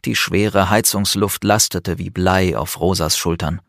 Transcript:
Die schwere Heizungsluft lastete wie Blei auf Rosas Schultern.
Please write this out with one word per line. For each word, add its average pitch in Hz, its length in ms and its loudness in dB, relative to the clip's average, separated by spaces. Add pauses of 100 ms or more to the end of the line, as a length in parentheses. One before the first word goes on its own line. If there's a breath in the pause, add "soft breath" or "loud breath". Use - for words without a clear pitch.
Die - 120 -2
schwere 98 520 2
Heizungsluft 98 760 0
lastete 98 540 0
wie 87 120 -8
Blei 92 480 2
auf - 220 -6
Rosas 85 360 0
Schultern. 85 520 -2